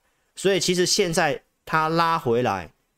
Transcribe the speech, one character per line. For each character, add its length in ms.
所 160
以 80
其 120
实 120
现 280
在 300
它 240
拉 280
回 240
来， 300